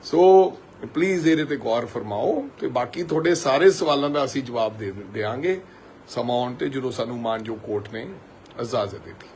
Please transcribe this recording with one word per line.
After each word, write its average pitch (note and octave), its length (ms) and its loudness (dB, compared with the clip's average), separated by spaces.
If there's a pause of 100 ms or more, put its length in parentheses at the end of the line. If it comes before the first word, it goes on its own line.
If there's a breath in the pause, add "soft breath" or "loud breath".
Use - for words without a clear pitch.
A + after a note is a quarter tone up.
ਸੋ F#3 460 8 (440)
ਪਲੀਜ਼ F3 340 0
ਇਹਦੇ D#3 160 4
'ਤੇ C#3+ 140 -2
ਗੌਰ A#2 280 0
ਫਰਮਾਓ A#2+ 640 -4 (120)
ਤੇ - 80 -4
ਬਾਕੀ B2 360 -4
ਤੁਹਾਡੇ D#3+ 320 2
ਸਾਰੇ D3 360 6
ਸਵਾਲਾਂ C#3+ 380 0
ਦਾ C#3+ 160 0
ਅਸੀਂ C3 180 -4
ਜਵਾਬ A2+ 340 -2
ਦੇ G#2 140 -8
ਦਿਆਂਗੇ A2 720 -4 (460 loud breath)
ਸਮਾਂ B2 280 -4
ਆਉਣ B2 180 -2
'ਤੇ, D3 160 -4
ਜਦੋਂ C3 220 -4
ਸਾਨੂੰ A#2+ 280 -6
ਮਾਨਯੋਗ A2+ 380 -4
ਕੋਰਟ G#2 360 -6
ਨੇ A2 80 -8 (600)
ਇਜਾਜ਼ਤ A2+ 340 -4
ਦਿੱਤੀ। - 400 -18